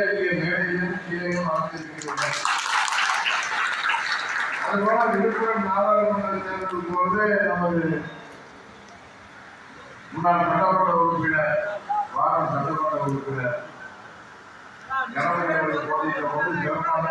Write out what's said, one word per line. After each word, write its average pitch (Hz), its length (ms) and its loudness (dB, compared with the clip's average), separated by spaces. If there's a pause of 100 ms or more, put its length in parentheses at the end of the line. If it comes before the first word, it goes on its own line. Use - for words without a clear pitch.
இங்கே - 300 2
மேடையிலும் 175 640 0
கீழேயும் 175 480 -2
அமர்ந்திருக்கிறார்கள். 156 840 -4 (2250)
அதுபோல 202 420 2
விழுப்புரம் 214 600 2
நாடாளுமன்ற 202 720 2
தேர்தல் 185 520 -4
போது 185 320 2 (200)
நமது 175 380 2 (2250)
முன்னாள் 175 320 4
சட்டமன்ற - 520 4
உறுப்பினர், 508 600 2 (580)
வாரம் 640 380 2
சட்டமன்ற 1047 500 0
உறுப்பினர் 139 560 -2 (1600)
கணபதி 175 400 0
அவர்கள் 151 360 0
போட்டியிட்ட 151 380 0
போது 147 340 -2
சிறப்பான 160 500 0